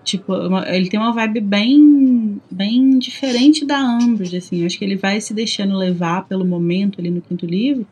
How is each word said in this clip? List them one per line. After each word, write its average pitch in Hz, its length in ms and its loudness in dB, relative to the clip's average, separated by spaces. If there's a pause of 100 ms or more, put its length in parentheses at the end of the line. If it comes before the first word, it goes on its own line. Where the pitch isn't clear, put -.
tipo, 196 300 -6
uma, 185 340 -2
ele 185 200 -2
tem 208 100 -4
uma 226 140 0
vibe 220 280 -4
bem, 240 1000 4 (100)
bem 247 480 2
diferente 269 680 2
da 277 180 -2
Umbridge, 233 540 0
assim. 180 240 -4
Eu 170 60 0
acho 175 120 -6
que 208 60 -8
ele 196 120 -2
vai 196 240 -2
se - 140 -10
deixando 202 420 -4
levar 180 500 -2
pelo 190 180 -4
momento 180 560 -2
ali 175 100 -4
no 175 100 -4
quinto 175 260 -8
livro, 226 460 -2